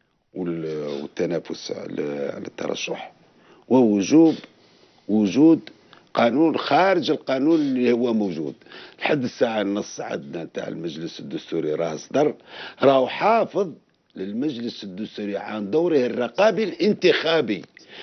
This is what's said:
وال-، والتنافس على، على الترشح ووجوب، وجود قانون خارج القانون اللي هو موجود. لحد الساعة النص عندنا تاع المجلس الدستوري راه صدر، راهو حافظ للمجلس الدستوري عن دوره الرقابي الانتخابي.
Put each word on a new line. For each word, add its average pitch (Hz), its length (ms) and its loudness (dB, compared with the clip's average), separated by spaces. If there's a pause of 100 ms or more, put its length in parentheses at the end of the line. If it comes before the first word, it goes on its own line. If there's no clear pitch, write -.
(340)
وال-، 78 680 -6
والتنافس 82 720 -6
على، 71 640 -6
على - 140 -12
الترشح - 680 -8 (540)
ووجوب، 123 680 6 (720)
وجود 107 520 4 (540)
قانون 123 440 2
خارج 175 540 2
القانون 151 480 2
اللي 127 320 2
هو 120 220 2
موجود. 85 400 -2 (460)
لحد 147 240 0
الساعة 113 380 -2
النص 101 380 -4
عندنا 80 540 -10
تاع - 140 -10
المجلس 82 520 -10
الدستوري 76 540 -6
راه 80 220 -4
صدر، 139 400 -2 (460)
راهو 131 260 6
حافظ 196 640 0 (440)
للمجلس 117 680 -6
الدستوري 101 540 -8
عن 104 340 -6
دوره 165 260 2
الرقابي 147 640 2
الانتخابي. 165 1000 2 (420)